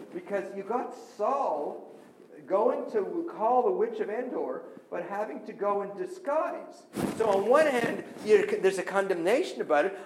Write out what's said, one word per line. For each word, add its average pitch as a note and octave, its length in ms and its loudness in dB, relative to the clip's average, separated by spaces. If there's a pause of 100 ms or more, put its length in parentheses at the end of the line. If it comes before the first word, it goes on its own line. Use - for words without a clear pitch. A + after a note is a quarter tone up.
(120)
because F#3+ 320 -6 (100)
you G3 80 -8
got A#3 320 -4 (220)
Saul - 720 -2 (560)
going G#3 460 2
to F3 440 -2
call A#3+ 260 4
the G#3+ 100 4
witch G#3+ 280 0
of G3 100 -4
Endor, G3+ 520 -4 (280)
but F3+ 140 -4
having G#3+ 420 -6
to A3 60 -10
go G3+ 300 0
in - 140 -8
disguise. - 840 -4 (340)
So A3 120 2
on G3 180 4
one D4 200 8
hand, B3 380 0 (200)
you're, G#3 220 6
there's F#3+ 320 2
a F3 40 0
condemnation G3 800 0
about D#3 240 4
it. G3 200 -6